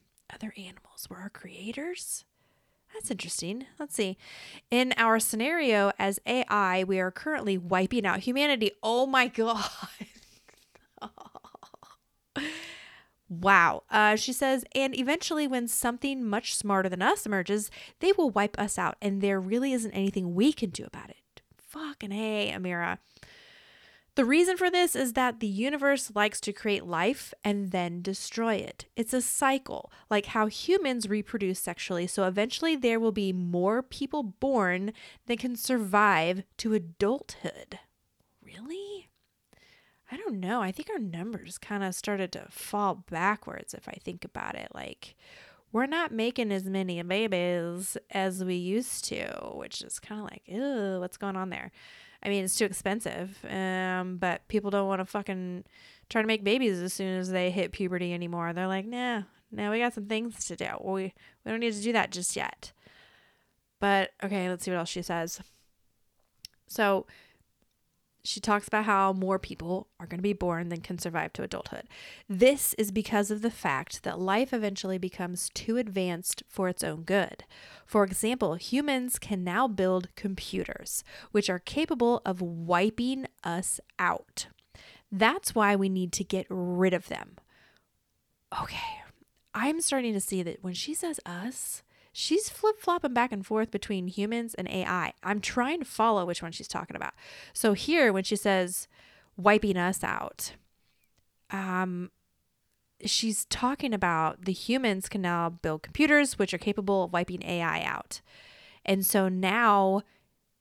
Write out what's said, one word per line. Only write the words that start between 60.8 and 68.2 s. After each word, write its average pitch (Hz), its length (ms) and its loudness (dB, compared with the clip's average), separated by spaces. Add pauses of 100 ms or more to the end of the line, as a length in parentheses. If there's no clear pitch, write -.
We, 190 340 -4 (300)
we 220 60 -6
don't 226 100 -2
need 233 140 0
to 202 80 -6
do 233 100 2
that 208 180 2
just 180 260 -4
yet." - 360 -8 (1080)
But, 196 320 4 (100)
okay, 190 260 -2
let's 180 160 -4
see 190 60 -4
what 180 80 0
else 170 100 -4
she 180 140 -6
says. 170 380 -4 (1300)
So 202 400 2 (1200)